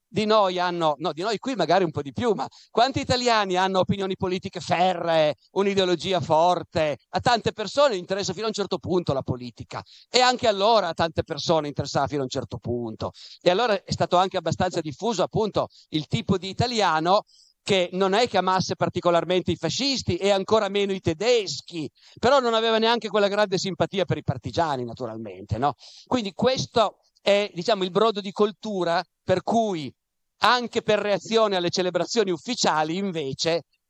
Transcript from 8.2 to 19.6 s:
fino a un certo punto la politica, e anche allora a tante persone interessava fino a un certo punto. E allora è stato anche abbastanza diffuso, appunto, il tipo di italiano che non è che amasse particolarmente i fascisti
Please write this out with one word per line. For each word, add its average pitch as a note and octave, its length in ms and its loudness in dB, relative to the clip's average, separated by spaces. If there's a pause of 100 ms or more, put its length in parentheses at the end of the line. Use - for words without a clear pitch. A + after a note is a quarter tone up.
fino G3+ 120 -8
a - 20 -2
un G#3+ 60 -4
certo G3 240 -4
punto E3+ 360 -2
la C3+ 80 -2
politica, B2 640 -10 (260)
e A#3+ 100 2
anche B3 280 2
allora G3+ 420 2
a E3 40 -6
tante E3 300 -2
persone D3+ 440 -2
interessava C#3+ 400 -2
fino C#3+ 140 -4
a - 20 -2
un C3 60 -6
certo B2 280 -8
punto. A#2+ 540 -6 (300)
E - 80 4
allora G3+ 340 2
è - 80 -12
stato F3+ 260 0
anche F#3+ 200 2
abbastanza F3 440 -2
diffuso, F3 420 -4
appunto, E3 440 -2 (220)
il D#3 180 -4
tipo F#3+ 300 0
di F#3 120 -6
italiano G3 720 2 (440)
che F#3 240 2
non F#3+ 220 2
è A#3 160 2
che G3+ 80 -2
amasse F#3 400 0
particolarmente F3 720 2
i D#3+ 60 -2
fascisti G#3 580 -2